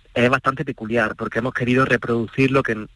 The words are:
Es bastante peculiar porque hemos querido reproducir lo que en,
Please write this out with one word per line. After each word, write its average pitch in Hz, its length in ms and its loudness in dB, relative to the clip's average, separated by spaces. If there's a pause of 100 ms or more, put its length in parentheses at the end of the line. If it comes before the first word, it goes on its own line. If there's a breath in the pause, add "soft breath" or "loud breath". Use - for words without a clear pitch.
(140)
Es 120 160 4
bastante 135 340 0
peculiar 113 520 -2
porque 113 240 -6
hemos 120 160 -2
querido 123 280 2
reproducir 123 680 0
lo 135 100 4
que 117 120 -2
en, 107 220 -6